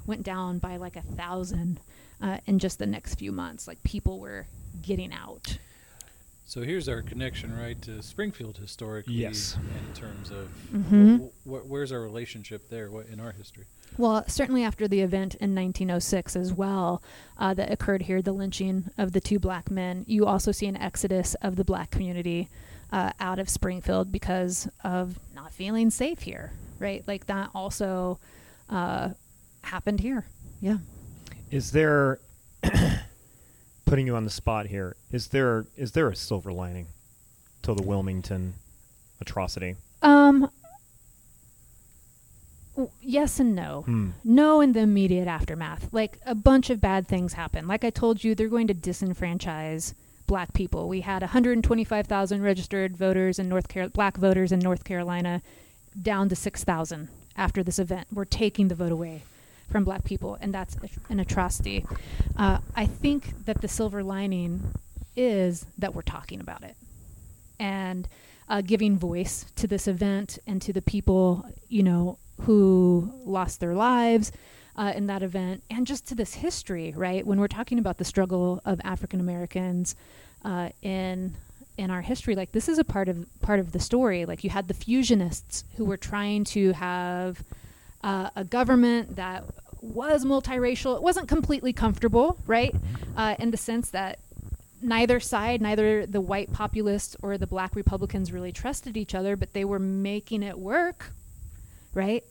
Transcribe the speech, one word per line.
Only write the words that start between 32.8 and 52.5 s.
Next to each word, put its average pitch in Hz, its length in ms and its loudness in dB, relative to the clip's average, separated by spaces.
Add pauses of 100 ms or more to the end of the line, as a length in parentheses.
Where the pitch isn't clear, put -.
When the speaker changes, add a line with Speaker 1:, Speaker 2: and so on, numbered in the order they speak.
Speaker 3:
putting 135 220 4
you 120 100 0
on 110 80 0
the 104 60 -2
spot 107 360 -2
here, 98 300 -6 (160)
is 123 160 -4
there, 120 380 2 (100)
is 123 160 -6
there 160 160 4
a 95 80 -2
silver 98 360 -6
lining 90 340 -6 (760)
to 113 120 0
the 98 80 0
Wilmington 95 720 -2 (640)
atrocity? 90 560 -6 (260)
Speaker 1:
Um, 285 480 10 (2250)
w-, 262 140 -2 (120)
yes 277 380 2
and 233 140 4
no. 151 280 -6
Speaker 3:
Hmm. 110 280 0 (140)
Speaker 1:
No 294 360 10
in 277 120 8
the 226 80 4
immediate 190 480 4
aftermath. 160 640 -4
Like, 220 340 -2
a 247 80 -2
bunch 262 360 6
of 220 100 -2
bad 190 280 2
things 180 260 0
happen. 165 320 -6
Like 208 180 -2
I 233 60 0
told 226 340 2
you, 220 100 2
they're 220 140 0
going 233 200 2
to 202 60 2
disenfranchise 170 1200 -4 (320)
black 185 260 0
people. 175 360 -2
We 185 120 -2
had 190 220 -4
a 180 60 -2
hundred 247 240 4
and 226 120 2
twenty-five 220 420 2
thousand 196 360 0
registered 190 540 0